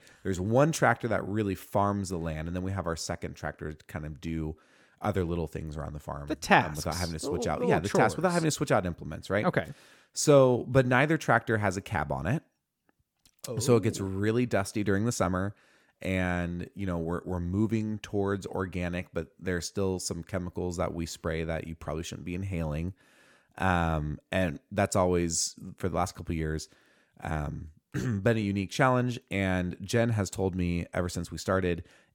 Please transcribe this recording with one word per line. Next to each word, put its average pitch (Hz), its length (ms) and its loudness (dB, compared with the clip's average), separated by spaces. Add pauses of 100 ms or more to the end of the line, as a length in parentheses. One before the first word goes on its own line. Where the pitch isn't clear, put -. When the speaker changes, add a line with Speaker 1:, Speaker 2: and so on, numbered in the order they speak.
(240)
Speaker 1:
there's 92 160 0
one 123 320 4
tractor 120 380 2
that 95 180 0
really 101 280 0
farms 101 520 0
the 90 100 -4
land, 80 300 -4
and 85 80 -4
then 90 80 -2
we 95 80 -4
have 92 160 -4
our 82 80 0
second 82 400 -6
tractor 78 380 -8
to - 140 -18
kind 78 180 -8
of 78 160 -10
do 80 340 -4 (460)
other 95 240 0
little 82 220 -2
things 80 280 -10
around 76 160 -8
the 73 80 -10
farm, 71 280 -10
Speaker 2:
The 311 80 -4
Speaker 1:
um, - 20 -6
without - 40 -20 (420)
Speaker 2:
tasks. - 20 -10 (140)
Speaker 1:
having 87 80 0
to 85 60 -6
Speaker 2:
The 78 60 -6
Speaker 1:
switch - 200 -4
Speaker 2:
little, 82 120 -2
Speaker 1:
out. 76 80 0
Speaker 2:
little - 100 0
Speaker 1:
Yeah, - 100 4
the 90 100 -2
tasks 113 260 2
without 175 140 0
Speaker 2:
chores. 170 60 0
Speaker 1:
having 165 120 2
to 147 40 4
switch 143 200 -4
out 104 140 4
implements, 85 440 -8
right? 101 160 2
Speaker 2:
Okay. 95 220 0 (460)
Speaker 1:
So, 131 560 6
but 127 160 6
neither 139 320 4
tractor 117 400 2
has 101 180 0
a 98 60 -2
cab 73 320 -2
on 67 120 -4
it. 123 160 0 (1160)
So 120 160 4
it 113 80 6
gets 107 160 0
Speaker 2:
Oh. 98 60 -2
Speaker 1:
really 107 400 2
dusty 104 380 0
during 98 220 2
the 120 60 2
summer, 92 440 0 (480)
and, 87 720 -2
you 98 100 -6
know, 87 140 -2
we're, 82 260 -2
we're 90 140 -4
moving 107 600 0
towards 98 460 -2
organic, 87 680 -4
but 82 160 -4 (100)
there's 87 260 -2
still 95 320 0
some 85 260 -6
chemicals 90 540 -4
that 87 160 -2
we 85 140 -4
spray 82 360 -4
that 80 220 -4
you 80 80 -10
probably 80 300 -6
shouldn't - 220 -12
be 87 100 -6
inhaling. 85 580 -4 (640)
Um, 82 640 2 (120)
and 90 280 0 (120)
that's 101 240 0
always, 87 600 2 (220)
for 92 120 -4
the 85 60 -4
last 87 200 0
couple 90 180 -6
of 80 40 -2
years, 78 320 -2 (540)
um, 78 460 -6 (120)
<clears throat> - 120 -16
been 113 440 0
a - 20 0
unique 101 300 0
challenge. 123 500 2 (120)
And 92 500 0
Jen 117 280 2
has 107 200 0
told 95 260 -2
me 87 380 0
ever 90 160 -2
since 87 220 -6
we 85 80 -8
started, 90 440 0 (320)